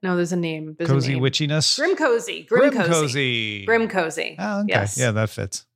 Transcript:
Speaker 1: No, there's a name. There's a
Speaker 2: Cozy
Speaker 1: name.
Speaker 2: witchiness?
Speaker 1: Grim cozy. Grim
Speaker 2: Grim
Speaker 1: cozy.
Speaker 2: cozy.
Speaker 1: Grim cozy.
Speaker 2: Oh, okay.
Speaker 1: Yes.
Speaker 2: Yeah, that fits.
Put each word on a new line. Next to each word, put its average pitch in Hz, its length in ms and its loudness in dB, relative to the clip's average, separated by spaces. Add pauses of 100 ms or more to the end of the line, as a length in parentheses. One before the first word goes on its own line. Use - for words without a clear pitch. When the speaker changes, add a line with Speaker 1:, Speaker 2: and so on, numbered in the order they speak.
Speaker 1:
No, 185 140 0
there's 175 160 0
a 180 40 0
name. 156 420 -4
There's 170 100 -2
a 139 60 2
Speaker 2:
Cozy 135 200 0
Speaker 1:
name. 127 80 0
Speaker 2:
witchiness? 147 560 0
Speaker 1:
Grim 349 160 0
cozy. 226 500 0
Grim 254 260 4
Speaker 2:
Grim - 20 2
Speaker 1:
cozy. 190 180 2
Speaker 2:
cozy. 123 760 0
Speaker 1:
Grim 226 220 2
cozy. - 500 -2
Speaker 2:
Oh, 202 220 -4
okay. 208 80 -2
Speaker 1:
Yes. 104 300 0
Speaker 2:
Yeah, 127 120 2
that 107 180 0
fits. - 480 -8